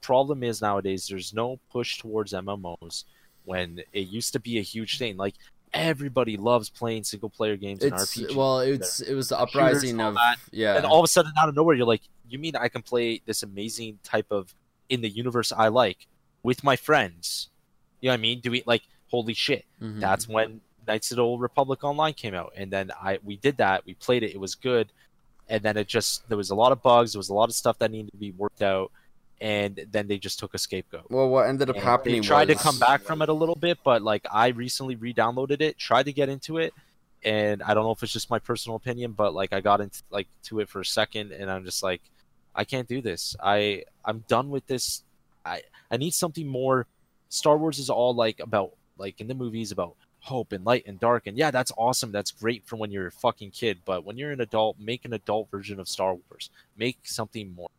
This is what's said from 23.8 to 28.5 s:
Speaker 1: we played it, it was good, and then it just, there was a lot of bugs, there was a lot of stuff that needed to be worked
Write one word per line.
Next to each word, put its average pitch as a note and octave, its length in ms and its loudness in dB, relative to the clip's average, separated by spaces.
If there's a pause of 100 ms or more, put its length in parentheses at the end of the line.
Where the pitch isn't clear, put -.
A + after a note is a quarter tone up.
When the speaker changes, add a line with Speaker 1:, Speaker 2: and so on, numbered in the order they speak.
Speaker 1:
we F#2+ 80 -16
played B2 280 0
it, G#2 100 -4
it G2 80 -10
was F#2+ 140 -6
good, B2 380 0 (560)
and A2 140 -2
then G#2+ 140 2
it G#2 120 -2
just, - 400 -2
there A2+ 80 -2
was G2 140 -4
a G2 40 0
lot A#2 180 6
of B2 100 -2
bugs, A#2+ 300 8
there G#2 60 -6
was F#2 120 -8
a G2 40 -2
lot A2 140 4
of A#2 60 -4
stuff - 240 0
that A2+ 120 0
needed G#2+ 200 -10
to G2 80 -20
be G2+ 140 -10
worked G2 280 -6